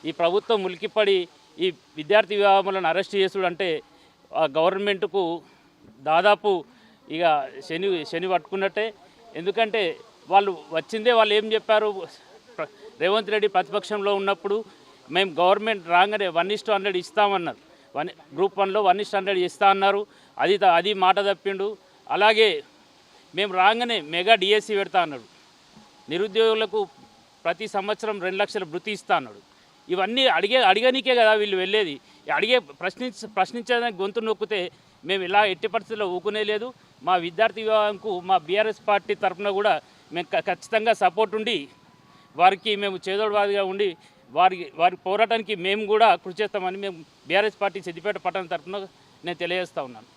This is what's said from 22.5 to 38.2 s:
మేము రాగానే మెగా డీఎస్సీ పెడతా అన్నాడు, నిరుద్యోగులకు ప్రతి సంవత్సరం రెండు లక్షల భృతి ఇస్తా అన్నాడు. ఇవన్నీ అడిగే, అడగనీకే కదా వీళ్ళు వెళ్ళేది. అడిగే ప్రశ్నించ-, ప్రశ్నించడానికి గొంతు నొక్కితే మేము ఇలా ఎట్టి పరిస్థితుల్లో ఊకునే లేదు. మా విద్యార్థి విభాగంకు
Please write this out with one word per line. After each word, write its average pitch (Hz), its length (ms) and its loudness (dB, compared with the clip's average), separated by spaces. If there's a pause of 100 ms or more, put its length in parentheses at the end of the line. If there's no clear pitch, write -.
మేము 196 140 -4 (100)
రాగానే 226 380 2 (160)
మెగా 185 280 4
డీఎస్సీ 214 360 0
పెడతా 190 260 0
అన్నాడు, 127 220 -12 (840)
నిరుద్యోగులకు 214 680 0 (640)
ప్రతి 175 300 -4
సంవత్సరం 208 420 -4 (100)
రెండు 190 160 -4
లక్షల 202 300 -6
భృతి 175 260 -8
ఇస్తా - 200 -2
అన్నాడు. 107 220 -12 (460)
ఇవన్నీ 196 360 -2 (140)
అడిగే, 208 220 2 (120)
అడగనీకే 254 500 2
కదా 220 220 6
వీళ్ళు 202 200 -2
వెళ్ళేది. 190 320 -2 (440)
అడిగే 233 180 2 (240)
ప్రశ్నించ-, 214 560 -8
ప్రశ్నించడానికి 233 640 -2
గొంతు 202 240 -4
నొక్కితే 214 340 -4 (480)
మేము 190 180 -2
ఇలా 202 140 4 (120)
ఎట్టి 196 200 -8
పరిస్థితుల్లో 220 320 -6 (100)
ఊకునే 208 260 -6 (100)
లేదు. 214 160 -4 (400)
మా 185 160 2
విద్యార్థి 214 420 -2
విభాగంకు 214 460 -2 (180)